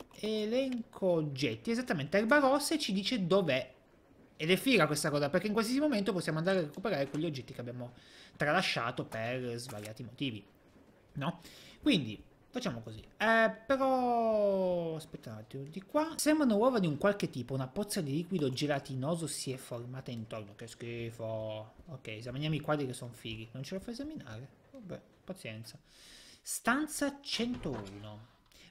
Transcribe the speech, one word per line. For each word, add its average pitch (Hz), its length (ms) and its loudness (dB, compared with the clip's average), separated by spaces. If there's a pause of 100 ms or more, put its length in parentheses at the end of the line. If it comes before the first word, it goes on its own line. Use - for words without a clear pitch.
(200)
elenco 220 840 -2
oggetti. 147 640 2
Esattamente, 226 480 0
erba 233 200 6
rossa 285 360 4
e 302 40 0
ci 226 140 0
dice 196 340 0
dov'è. 160 480 4 (600)
Ed 156 140 0
è 185 60 8
figa 196 300 6
questa 147 240 2
cosa, 143 180 2
perché 180 200 2
in 208 40 0
qualsiasi 226 280 2
momento 233 320 2
possiamo 160 260 0
andare 190 200 4
a - 40 4
recuperare 147 460 -2
quegli 156 180 -2
oggetti 131 260 -6
che - 80 -10
abbiamo 123 320 -8 (440)
tralasciato 151 680 0
per 120 540 -4
svariati 110 440 -10
motivi, 113 400 -4 (720)
no? 165 260 -4 (420)
Quindi, 139 420 2 (240)
facciamo 175 320 -4
così. 110 200 -14 (180)
Eh, 220 360 6 (120)
però, 220 1300 2
aspetta - 360 -12
un 107 40 -10
attimo, 135 280 -12
di 165 180 -10
qua. 311 340 0
Sembrano 285 400 4
uova 240 220 4
di 185 80 4
un 147 100 2
qualche 202 320 2
tipo, 123 240 -6
una 135 160 -2
pozza 202 320 -4
di 139 120 -2
liquido 170 380 0
gelatinoso 143 760 -2
si - 260 -6
è 127 40 -6
formata 127 540 -10
intorno. 110 460 -10
Che 117 100 -14
schifo. 113 1080 -8 (140)
Ok, 147 200 -12
esaminiamo 123 460 -4
i 143 60 0
quadri 147 260 0
che 123 80 -6
sono 120 180 -12
fighi. 110 400 -10
Non 131 100 -8
ce 160 120 -8
lo 196 60 -6
fa 240 100 -12
esaminare? 233 580 -10 (240)
Vabbè, 190 280 -12 (220)
pazienza. 117 560 -12 (640)
Stanza 277 800 0
centouno. 107 1080 -6 (420)